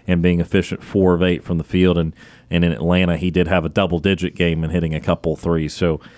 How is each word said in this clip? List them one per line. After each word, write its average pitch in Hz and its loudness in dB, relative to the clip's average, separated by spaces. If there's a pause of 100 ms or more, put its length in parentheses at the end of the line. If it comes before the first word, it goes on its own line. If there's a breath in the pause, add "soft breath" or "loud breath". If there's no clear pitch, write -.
and 87 0
being 87 2
efficient, - -2
four 92 2
of 82 0
eight 90 0
from 87 -4
the 78 -4
field. 90 2
And, 82 -2 (340 loud breath)
and 85 2
in 85 2
Atlanta, 87 0
he 90 -2
did 87 2
have 87 0
a 80 -4
double-digit 90 -2
game 82 0
and 80 -4
hitting 82 -2
a 78 -4
couple 82 -2
threes. 80 -2
So, 82 -2 (180 loud breath)